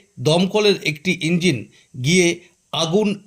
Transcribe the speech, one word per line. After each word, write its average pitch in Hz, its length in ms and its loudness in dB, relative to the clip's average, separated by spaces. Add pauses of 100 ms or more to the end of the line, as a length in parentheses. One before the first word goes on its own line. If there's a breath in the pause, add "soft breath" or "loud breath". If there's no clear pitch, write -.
(200)
দমকলের 190 540 2 (100)
একটি 170 380 -4
ইঞ্জিন 160 440 0 (380 soft breath)
গিয়ে 170 360 2 (320 soft breath)
আগুন 175 560 -2